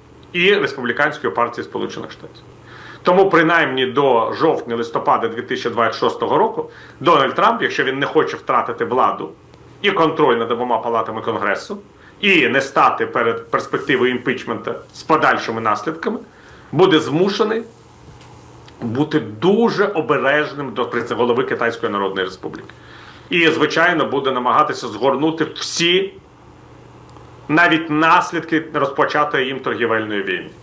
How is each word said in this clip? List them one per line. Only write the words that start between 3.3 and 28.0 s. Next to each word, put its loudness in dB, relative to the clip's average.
принаймні 2
до 2
жовтня-листопада 0
дві -6
тисячі -6
двадцять -2
шостого 0
року -2
Дональд 2
Трамп, 2
якщо -2
він -2
не 0
хоче 0
втратити -2
владу 0
і 2
контроль 2
над -2
обома 0
палатами -4
Конгресу, -4
і 4
не 2
стати 2
перед -2
перспективою 0
імпічменту -4
з -16
подальшими 0
наслідками, -4
буде 6
змушений 0
бути 0
дуже 2
обережним 0
до -2
приц-, -4
голови 2
Китайської -2
Народної -2
Республіки. -12
І, 2
звичайно, 2
буде -2
намагатися 0
згорнути 0
всі -2
навіть 4
наслідки 2